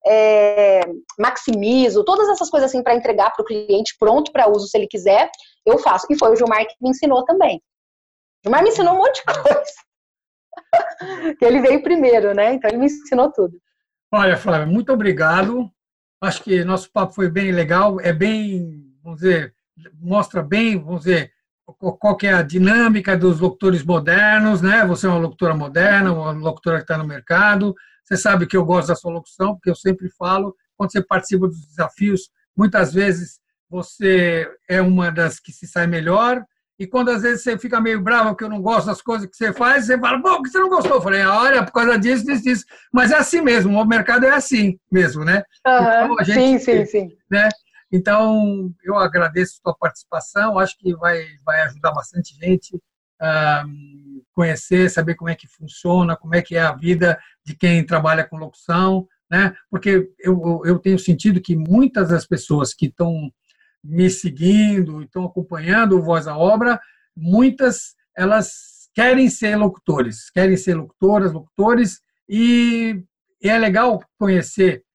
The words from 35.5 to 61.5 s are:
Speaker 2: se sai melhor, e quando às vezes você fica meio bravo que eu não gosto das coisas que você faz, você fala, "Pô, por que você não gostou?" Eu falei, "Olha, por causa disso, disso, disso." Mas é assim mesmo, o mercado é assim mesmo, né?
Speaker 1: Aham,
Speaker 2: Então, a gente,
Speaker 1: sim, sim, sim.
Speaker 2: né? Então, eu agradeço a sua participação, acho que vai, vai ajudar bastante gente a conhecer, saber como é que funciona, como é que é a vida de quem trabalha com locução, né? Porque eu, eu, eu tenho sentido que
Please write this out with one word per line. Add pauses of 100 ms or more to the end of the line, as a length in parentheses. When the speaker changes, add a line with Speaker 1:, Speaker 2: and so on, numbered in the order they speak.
Speaker 2:
se
sai
melhor, (340)
e
quando
às
vezes
você
fica
meio
bravo
que
eu
não
gosto
das
coisas
que
você
faz,
você
fala,
"Pô,
por
que
você
não
gostou?"
Eu
falei,
"Olha,
por
causa
disso,
disso,
disso." (260)
Mas
é
assim
mesmo,
o
mercado
é
assim (120)
mesmo,
né? (220)
Speaker 1:
Aham,
Speaker 2:
Então,
a
gente,
Speaker 1:
sim,
sim,
sim. (120)
Speaker 2:
né? (440)
Então, (100)
eu
agradeço
a
sua
participação,
acho
que
vai, (200)
vai
ajudar
bastante
gente (420)
a (720)
conhecer,
saber
como
é
que
funciona,
como
é
que
é
a
vida (260)
de
quem
trabalha
com
locução, (240)
né? (160)
Porque (100)
eu,
eu,
eu
tenho
sentido
que